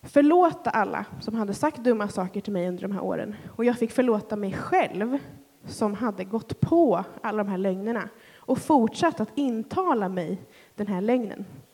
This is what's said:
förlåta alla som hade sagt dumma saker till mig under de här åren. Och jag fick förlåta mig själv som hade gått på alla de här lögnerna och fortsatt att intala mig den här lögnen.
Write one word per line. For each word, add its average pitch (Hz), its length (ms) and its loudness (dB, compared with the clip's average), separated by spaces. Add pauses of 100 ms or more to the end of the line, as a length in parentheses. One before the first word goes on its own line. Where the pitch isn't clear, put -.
förlåta 311 680 4
alla 202 360 -2 (160)
som 220 140 -6
hade 202 180 -2
sagt 302 240 -2
dumma 226 300 2
saker 196 340 -4
till 208 120 -6
mig 180 140 -2
under 180 140 -6
de 202 100 -6
här 185 120 -6
åren. 196 320 -4 (200)
Och 233 100 -2
jag 240 120 2
fick 226 140 -2
förlåta 226 440 2
mig 202 180 -4
själv 254 640 0 (480)
som 208 280 -2
hade 202 300 -4
gått 214 360 -6
på 269 440 4 (180)
alla 214 220 -2
de 196 60 -2
här 185 80 -2
lögnerna 196 520 -2 (260)
och - 220 -2
fortsatt 302 640 2
att - 180 -4
intala 240 720 0
mig 185 320 -4 (340)
den 202 120 -4
här 180 140 -2
lögnen. 220 440 0 (280)